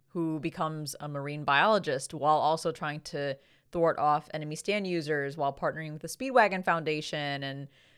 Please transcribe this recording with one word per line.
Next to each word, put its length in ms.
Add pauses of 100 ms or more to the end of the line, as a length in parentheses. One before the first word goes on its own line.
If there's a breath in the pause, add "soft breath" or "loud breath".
(120)
who 280
becomes 640
a 60
marine 360
biologist 720
while 240
also 320
trying 280
to 380 (340 soft breath)
thwart 280
off 340
enemy 220
stand 320
users 500
while 160
partnering 400
with 80
the 60
Speedwagon 580
Foundation 800
and 240 (300 soft breath)